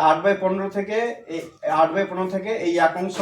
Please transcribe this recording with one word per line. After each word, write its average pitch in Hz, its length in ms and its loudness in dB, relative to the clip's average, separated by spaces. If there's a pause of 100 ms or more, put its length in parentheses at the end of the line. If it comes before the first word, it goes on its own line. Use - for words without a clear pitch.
আট 160 120 6
বাই 196 200 4
পনেরো 190 280 0
থেকে 202 280 -4 (300)
এই 165 140 -8 (300)
আট 160 200 4
বাই 190 160 0
পনেরো 185 280 -4
থেকে 196 160 -4 (140)
এই 170 140 0
এক 165 180 4
অংশ 190 240 -4